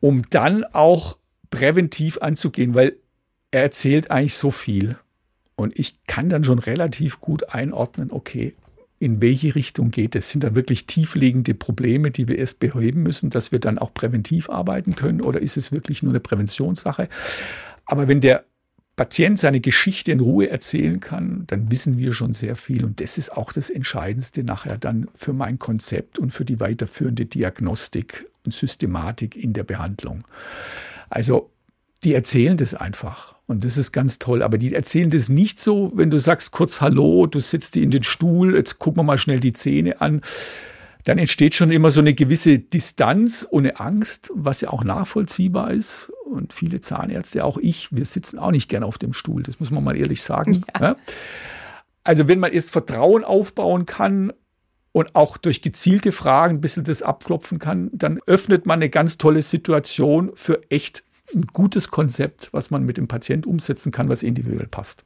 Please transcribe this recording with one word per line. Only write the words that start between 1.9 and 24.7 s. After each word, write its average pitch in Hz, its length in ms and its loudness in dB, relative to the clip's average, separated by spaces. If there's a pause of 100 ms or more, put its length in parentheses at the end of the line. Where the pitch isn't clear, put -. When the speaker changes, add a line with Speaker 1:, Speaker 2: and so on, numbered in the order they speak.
Speaker 1:
anzugehen, 127 560 -2
weil 127 240 4 (540)
er 131 100 2
erzählt 143 500 2
eigentlich 139 240 0
so 139 160 0
viel. 107 460 -2 (580)
Und 107 240 -4
ich - 160 -4 (120)
kann - 220 -4
dann 156 140 2
schon 127 160 4
relativ 143 640 -4
gut - 320 -4
einordnen, 123 580 -6
okay, 123 420 -8 (460)
in 113 220 0
welche 131 340 2
Richtung 123 360 -2
geht 113 240 -2
es? - 140 -4
Sind 143 160 -2
da 110 100 0
wirklich 127 320 0
tiefliegende 131 640 2
Probleme, 123 560 0
die 123 200 -2
wir - 80 0
erst - 220 -4
beheben 131 440 0
müssen, 156 260 0
dass 123 220 -2
wir 127 80 2
dann 107 180 -2
auch - 160 -6
präventiv 120 560 -2
arbeiten - 460 -2
können? - 260 -2
Oder 131 200 -2
ist - 160 -4
es 143 160 -6
wirklich - 300 -6
nur 131 100 0
eine 123 80 0
Präventionssache? 135 880 -4 (760)
Aber 139 220 0
wenn 139 140 4
der 127 240 4 (500)
Patient 170 420 2
seine 139 220 4
Geschichte 151 540 0
in 131 80 2
Ruhe 175 280 4
erzählen 160 520 -2
kann, 180 460 -8
dann 107 220 -4
wissen 127 280 0
wir 123 160 -2
schon 113 180 -4
sehr 113 240 -6
viel. 123 300 -4
Und 104 160 -6
das - 160 -6
ist - 160 -6
auch - 180 -8
das - 180 -6
Entscheidendste 127 760 -6
nachher 107 340 -6